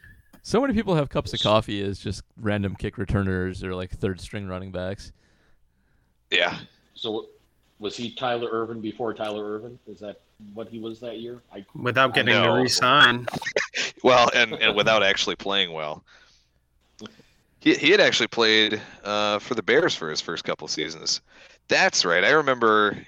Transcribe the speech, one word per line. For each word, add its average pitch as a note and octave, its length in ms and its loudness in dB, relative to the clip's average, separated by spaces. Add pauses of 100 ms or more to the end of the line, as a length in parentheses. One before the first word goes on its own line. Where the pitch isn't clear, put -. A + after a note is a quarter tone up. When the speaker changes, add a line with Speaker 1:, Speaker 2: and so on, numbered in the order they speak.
(420)
Speaker 1:
So A3 200 0
many C#4 120 0
people G3+ 220 0
have D3 140 0
cups - 240 -4
of A2+ 60 -6
Speaker 2:
S- - 40 -2
Speaker 1:
coffee G#2 400 2
as G2 160 -6
just - 240 -8 (140)
random G#2 380 -2
kick - 220 -8
returners F#2 680 -2
or, F#2 120 -6
like, F2+ 160 -8
third F#2+ 300 -4
string G2+ 260 -12
running F#2 240 -10
backs. F#2 400 -8 (1200)
Speaker 3:
Yeah. F2 260 0 (380)
Speaker 2:
So A2 320 -8 (500)
was A#2 180 -8
he A#2 200 -10
Tyler A#2+ 360 -4
Irvin A2+ 300 -6
before A2 320 -6
Tyler G#2 320 -6
Irvin? A2 400 -10
Is G2 140 -18
that G2+ 220 -14 (320)
what A2 160 -12
he A2+ 100 -12
was A2+ 220 -10
that A2+ 180 -10
year? A#2+ 240 -14 (100)
I G3+ 120 -14 (100)
Speaker 4:
Without B2+ 360 2
Speaker 2:
I - 40 -6
Speaker 4:
getting B2 180 4
Speaker 3:
No. F2+ 220 4
Speaker 4:
the B2+ 80 2
re-sign. B2 680 4
Speaker 3:
<laughs> - 720 -6
Well, B2 300 6
and, A#2 200 2
and A2 220 0
without G#2 280 4
actually G2 320 2
playing G2 380 -2
well. D#2 300 -8 (1600)
He, D3+ 160 4
he C#3+ 160 2
had G3+ 80 6
actually B2 280 4
played, A2 540 2 (220)
uh, G#2 360 -2
for - 160 -8
the A2 60 -2
Bears B2+ 320 2
for D#2+ 160 -8
his D2 120 -6
first - 240 -8
couple D#2 240 -6
seasons. D#2+ 500 -6 (480)
That's E3+ 380 2
right. F2 180 4
I A2+ 80 4
remember A#2 640 2 (100)